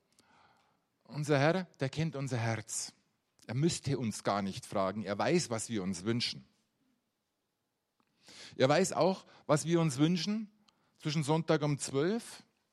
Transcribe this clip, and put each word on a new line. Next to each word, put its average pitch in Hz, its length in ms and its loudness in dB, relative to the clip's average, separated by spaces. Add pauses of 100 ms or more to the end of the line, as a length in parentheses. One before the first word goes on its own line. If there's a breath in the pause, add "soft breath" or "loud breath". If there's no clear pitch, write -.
(1040 soft breath)
unser 143 340 0
Herr, 170 280 2 (140)
der 135 100 -2
kennt 151 260 -4
unser 135 220 -4
Herz. 113 560 -4 (520)
Er 110 80 -8
müsste 143 460 0
uns 110 240 -4
gar 101 180 0
nicht 95 240 -6
fragen. 101 380 -2
Er 101 140 -4
weiß, 160 320 2
was 110 200 -6
wir 107 140 -4
uns 90 200 -6
wünschen. 113 420 -4 (2000 loud breath)
Er 131 140 4
weiß 175 240 4
auch, 185 320 0 (200 soft breath)
was 147 200 2
wir 165 160 4
uns 147 160 2
wünschen 185 520 0 (500)
zwischen 156 240 -2
Sonntag 160 380 2
um 147 160 0
zwölf 170 680 -2 (300)